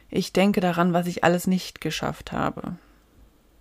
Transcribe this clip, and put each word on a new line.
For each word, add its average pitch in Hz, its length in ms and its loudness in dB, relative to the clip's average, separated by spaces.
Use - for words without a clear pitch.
ich - 240 -2
denke 196 280 4
daran, 175 320 2
was 175 140 0
ich 175 160 -2
alles 175 220 4
nicht - 360 -2
geschafft - 500 -6
habe. - 460 -4